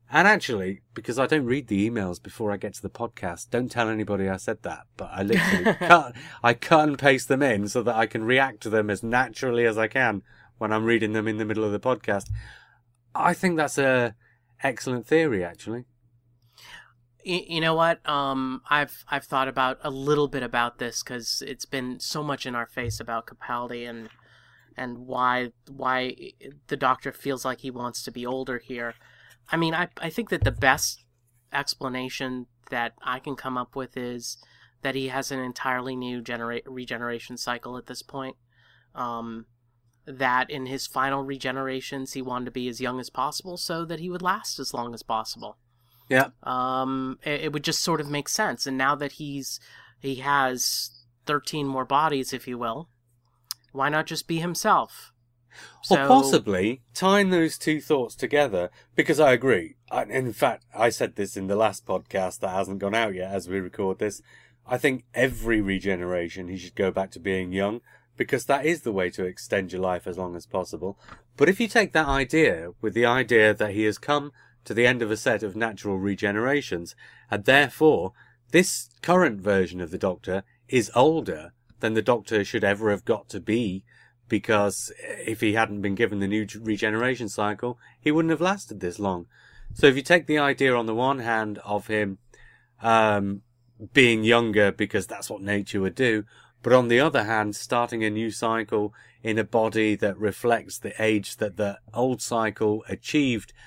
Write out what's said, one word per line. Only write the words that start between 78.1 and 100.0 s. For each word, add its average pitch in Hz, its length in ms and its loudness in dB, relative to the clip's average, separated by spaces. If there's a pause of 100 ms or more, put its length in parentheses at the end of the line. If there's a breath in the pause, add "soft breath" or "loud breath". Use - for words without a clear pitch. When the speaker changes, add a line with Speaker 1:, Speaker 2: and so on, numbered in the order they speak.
Speaker 1:
this - 380 2 (140)
current 165 380 4
version 92 400 2
of 80 100 -8
the 92 60 -8
Doctor 95 460 -4 (240)
is 123 280 2
older 117 580 2 (260)
than 110 160 0
the 110 60 2
Doctor 107 420 2
should 101 200 -2
ever 104 260 2
have 101 160 0
got 113 240 -2
to 101 100 -8
be, 104 440 -2 (460 soft breath)
because 104 640 0 (100)
if - 400 -6
he 107 120 2
hadn't 107 280 2
been 98 140 -2
given 104 240 0
the 98 80 0
new 104 200 -2 (140)
regeneration 113 640 -2
cycle, 104 500 -4 (220 soft breath)
he - 120 0
wouldn't 160 200 2
have 151 80 0
lasted 180 400 -2
this 90 200 -6
long. 92 260 -2 (480 soft breath)
So - 140 6
if 131 100 8
you 139 40 -2
take 165 260 2
the 151 100 0
idea 139 380 2
on 117 100 0
the 110 100 -2
one 131 240 2
hand 110 460 -2
of 104 220 -4
him, 107 320 -2 (640 soft breath)
um, 104 600 4 (500)
being 117 320 6
younger 110 480 6
because 98 360 -2
that's - 220 -10
what 101 120 -10
nature 101 400 -2
would 95 140 -2
do, 113 280 2 (380 soft breath)
but 120 120 2
on 127 140 8
the 120 140 6
other 131 240 2
hand, 107 300 0
starting 120 480 -2
a 110 60 2
new 110 220 -4
cycle 110 600 -2 (280 soft breath)
in 110 160 -2
a 110 60 2
body 110 520 2
that 101 220 -2